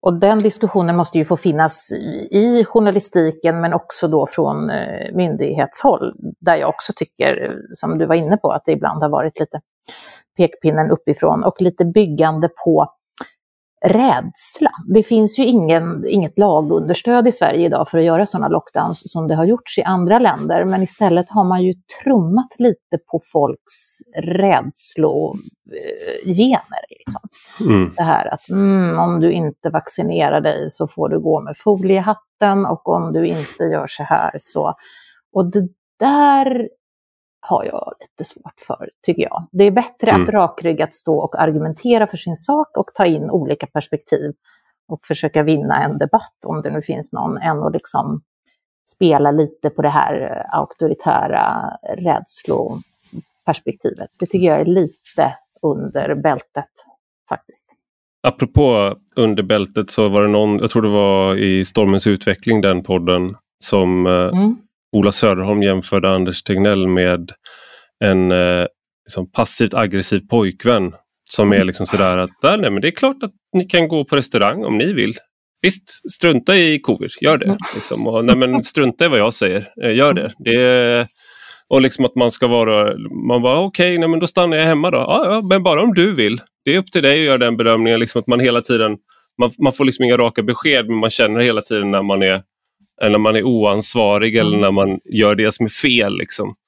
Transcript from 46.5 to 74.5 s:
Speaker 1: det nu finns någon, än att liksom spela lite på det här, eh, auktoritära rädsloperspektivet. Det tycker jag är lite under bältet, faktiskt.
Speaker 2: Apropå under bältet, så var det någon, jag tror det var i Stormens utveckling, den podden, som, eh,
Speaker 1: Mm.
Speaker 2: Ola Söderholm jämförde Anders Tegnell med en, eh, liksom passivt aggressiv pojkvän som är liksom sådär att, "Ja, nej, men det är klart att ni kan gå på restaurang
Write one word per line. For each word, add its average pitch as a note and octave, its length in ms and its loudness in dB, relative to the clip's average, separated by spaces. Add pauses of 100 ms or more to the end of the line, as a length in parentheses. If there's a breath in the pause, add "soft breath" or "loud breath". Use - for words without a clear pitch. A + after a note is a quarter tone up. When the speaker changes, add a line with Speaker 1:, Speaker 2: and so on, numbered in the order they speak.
Speaker 1:
det D3 80 -8
nu D3+ 120 -6
finns - 300 -10
någon, - 260 -8
än D#3 240 -4
att D#3+ 100 -2
liksom D3+ 500 -6 (680)
spela D3 400 2
lite D3+ 400 -2
på D#3 120 -8
det D3+ 60 2
här, C#3+ 340 0
eh, - 360 -6
auktoritära - 1120 -2 (280)
rädsloperspektivet. - 2000 -6 (100)
Det F3+ 60 -4
tycker F3+ 200 0
jag D3+ 140 4
är D#3 40 0
lite E3 680 -2 (280)
under C#3+ 520 -4
bältet, C#3+ 560 -6 (580)
faktiskt. - 420 -12 (520)
Speaker 2:
Apropå B2 720 2 (220)
under G#2+ 260 2
bältet, G2+ 480 -2
så G#2+ 180 2
var G2+ 140 2
det G#2 60 4
någon, G#2 300 2
jag A2+ 120 -2
tror A#2 120 2
det G#2+ 60 2
var G2 480 2
i F#2+ 280 0
Stormens G2 420 2
utveckling, G#2 540 0
den F#2+ 220 0
podden, F2+ 540 -2 (280)
som, F#2 420 2
eh, F#2 60 2
Speaker 1:
Mm. F3+ 440 0 (360)
Speaker 2:
Ola G2+ 200 4
Söderholm G2+ 500 0
jämförde F#2+ 520 0
Anders F#2 280 -2
Tegnell G2 440 0
med F2+ 460 0 (720 loud breath)
en, F#2 280 4
eh, F2+ 340 2 (400)
liksom F#2 260 -10
passivt A2+ 420 -2
aggressiv G2 460 -2 (100)
pojkvän G2+ 640 0 (380)
som G#2 220 2
är G2 120 4
liksom F#2 220 -6
sådär F#2+ 300 0
att, F#2 140 -2 (120)
"Ja, E3+ 140 4
nej, F3+ 140 0
men G2+ 120 -2
det D3 60 0
är E3+ 40 -2
klart C4+ 300 -2
att G#3+ 80 -8 (220)
ni F#3 120 0
kan F3 240 0
gå D#3 160 -2
på C#3+ 120 -2
restaurang B2+ 480 0